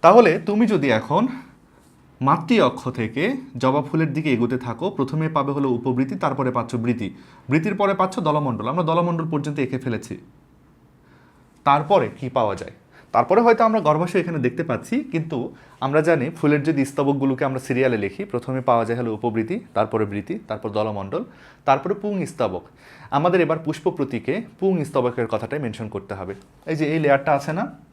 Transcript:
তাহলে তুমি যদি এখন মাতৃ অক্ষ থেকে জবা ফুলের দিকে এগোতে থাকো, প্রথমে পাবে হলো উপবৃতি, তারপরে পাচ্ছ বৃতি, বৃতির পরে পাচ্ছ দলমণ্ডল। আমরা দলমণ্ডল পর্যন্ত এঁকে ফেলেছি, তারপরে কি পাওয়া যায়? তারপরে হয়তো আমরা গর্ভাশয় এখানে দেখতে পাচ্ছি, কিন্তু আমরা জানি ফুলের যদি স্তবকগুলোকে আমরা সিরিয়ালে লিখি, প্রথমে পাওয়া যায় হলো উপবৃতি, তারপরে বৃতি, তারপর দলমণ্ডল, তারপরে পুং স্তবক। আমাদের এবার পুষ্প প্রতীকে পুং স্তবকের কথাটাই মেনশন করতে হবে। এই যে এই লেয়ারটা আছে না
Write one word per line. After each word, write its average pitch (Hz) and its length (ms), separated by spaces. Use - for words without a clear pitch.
তাহলে 196 280
তুমি 214 240
যদি 143 140
এখন 170 240
মাতৃ 160 340
অক্ষ - 120
থেকে 113 240
জবা 131 260
ফুলের 160 280
দিকে 151 200
এগোতে 120 300
থাকো, 117 200
প্রথমে 151 280
পাবে 143 200
হলো 139 100
উপবৃতি, 131 460
তারপরে 135 340
পাচ্ছ 117 140
বৃতি, 117 240
বৃতির 160 320
পরে 196 200
পাচ্ছ 185 140
দলমণ্ডল। 135 460
আমরা 175 180
দলমণ্ডল 170 420
পর্যন্ত 147 320
এঁকে 131 200
ফেলেছি, 110 300
তারপরে 147 420
কি 131 80
পাওয়া 104 240
যায়? - 140
তারপরে 147 300
হয়তো 233 220
আমরা 220 200
গর্ভাশয় 170 360
এখানে 165 220
দেখতে 123 240
পাচ্ছি, 165 260
কিন্তু 160 240
আমরা 143 220
জানি 156 180
ফুলের 147 300
যদি 143 140
স্তবকগুলোকে 139 580
আমরা 131 180
সিরিয়ালে 127 360
লিখি, 98 180
প্রথমে 131 280
পাওয়া 117 180
যায় 117 120
হলো 120 180
উপবৃতি, 113 380
তারপরে 110 340
বৃতি, 101 240
তারপর 107 280
দলমণ্ডল, 104 460
তারপরে 143 260
পুং 208 100
স্তবক। 95 320
আমাদের 175 280
এবার 160 200
পুষ্প 151 200
প্রতীকে 127 360
পুং 190 140
স্তবকের 123 440
কথাটাই 113 320
মেনশন 110 300
করতে 95 240
হবে। 95 140
এই 160 80
যে 156 140
এই 165 100
লেয়ারটা 139 340
আছে 147 200
না 208 60